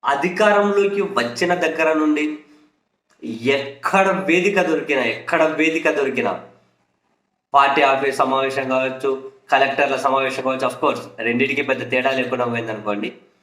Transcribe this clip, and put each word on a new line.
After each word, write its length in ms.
అధికారంలోకి 960
వచ్చిన 520
దగ్గర 400
నుండి 440
ఎక్కడ 640
వేదిక 340
దొరికినా, 420
ఎక్కడ 400
వేదిక 480
దొరికినా, 480
పార్టీ 280
ఆఫీస్ 360
సమావేశం 520
కావచ్చు, 600
కలెక్టర్ల 440
సమావేశం 480
కావచ్చు, 240
of 180
course 180
రెండింటికి 420
పెద్ద 300
తేడా 200
లేకుండా 340
పోయిందనుకోండి. 680